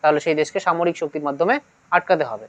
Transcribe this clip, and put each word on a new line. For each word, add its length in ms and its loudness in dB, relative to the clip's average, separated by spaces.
তাহলে 180 4
সেই 160 0
দেশকে 240 -2
সামরিক 380 0
শক্তির 260 -6
মাধ্যমে 360 0
আটকাতে 320 2
হবে। 240 -8